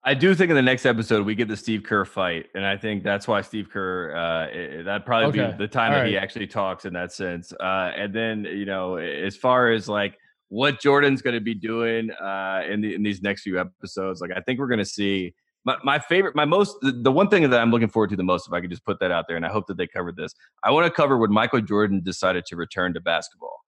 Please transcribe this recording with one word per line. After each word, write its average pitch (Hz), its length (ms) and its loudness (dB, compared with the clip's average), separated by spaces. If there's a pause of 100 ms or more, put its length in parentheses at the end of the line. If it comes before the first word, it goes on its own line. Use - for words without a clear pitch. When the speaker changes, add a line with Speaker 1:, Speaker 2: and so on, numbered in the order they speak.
Speaker 1:
I 135 120 2
do 175 200 6
think 175 160 4
in 151 60 6
the 135 60 6
next 127 240 4
episode 113 400 2
we 107 80 -2
get 107 140 -2
the 107 80 -4
Steve 110 260 -4
Kerr 101 220 0
fight, 87 500 -4
and 98 100 -4
I 98 120 0
think 104 280 -6
that's 101 240 -2
why 101 140 2
Steve 101 280 -10
Kerr, 92 460 -6
uh, 82 300 -2
i-, 80 340 -10
i-, - 20 -12
that'd 98 220 -6
probably 131 360 2
Speaker 2:
Okay. 113 120 -2
Speaker 1:
be 90 60 -12
the 104 100 -4
time 117 240 0
Speaker 2:
All 143 60 4
Speaker 1:
that 123 80 2
he 101 80 0
Speaker 2:
right. 95 80 0
Speaker 1:
actually 98 240 -8
talks 95 380 -4
in 90 100 -8
that 87 180 -6
sense. 87 400 -8
Uh, 92 440 -2
and 101 180 -6
then, 110 300 -4
you 95 200 -6
know, 92 340 -4
a-, 80 280 -6
as 98 100 -8
far 127 360 4
as, 110 160 0
like, 101 280 -2 (320)
what 127 320 0
Jordan's 139 420 4
gonna 120 180 0
be 110 140 -4
doing, 113 580 -2
uh, 95 560 -4
in 104 120 -2
the, 107 140 -2
in 101 80 -4
these 101 180 -2
next 98 220 -4
few 92 180 -4
episodes, 92 600 -8
like, 87 120 -8
I 92 60 -4
think 127 200 -4
we're 135 80 -4
gonna 107 160 0
see 98 500 -2 (300)
my, 127 180 -2
my 143 160 2
favorite, 175 380 0
my 151 80 4
most, 196 380 2
the, 135 100 2
the 120 200 2
one 190 160 6
thing 190 220 6
that 120 100 6
I'm 117 120 4
looking 117 160 4
forward 107 220 0
to 101 60 -2
the 92 60 -2 (100)
most, 87 140 -2
if 82 60 -8
I 87 80 0
could 90 100 -8
just 85 140 -12
put 98 160 -4
that 90 100 2
out 85 160 0
there, 82 100 -4
and 82 80 -4
I 82 60 -2
hope 104 160 -4
that 95 100 -8
they 90 120 -4
covered 87 280 -8
this, - 160 -10 (300)
I 104 80 2
wanna 165 200 4
cover 139 280 4
when 107 140 4
Michael 117 280 2
Jordan 104 420 0
decided 92 440 -2
to 85 100 -12
return 87 380 -4
to 80 60 -6
basketball. - 680 -4